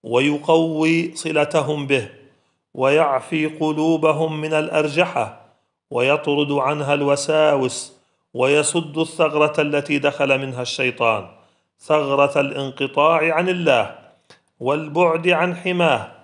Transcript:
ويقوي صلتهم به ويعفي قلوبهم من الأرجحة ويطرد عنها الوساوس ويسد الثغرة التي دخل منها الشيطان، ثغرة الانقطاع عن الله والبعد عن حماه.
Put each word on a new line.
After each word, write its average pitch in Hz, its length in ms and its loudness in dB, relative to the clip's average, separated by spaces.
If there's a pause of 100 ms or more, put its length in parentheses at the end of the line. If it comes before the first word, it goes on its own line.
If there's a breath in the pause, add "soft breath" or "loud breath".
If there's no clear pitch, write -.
ويقوي 160 1120 2
صلتهم 147 720 -2
به 127 220 0 (640)
ويعفي 143 720 0
قلوبهم 156 960 0
من 156 120 -4
الأرجحة 156 880 -2 (500)
ويطرد 143 600 0
عنها 143 420 -2
الوساوس 143 1040 0 (360)
ويسد 147 640 0
الثغرة 151 640 0
التي 147 380 0
دخل 139 380 0
منها 131 240 -6
الشيطان، 120 680 -2 (520 soft breath)
ثغرة 143 600 0
الانقطاع 139 920 0
عن 180 160 0
الله 147 460 0 (640 soft breath)
والبعد 160 680 0
عن 175 280 0
حماه. 175 560 0 (120)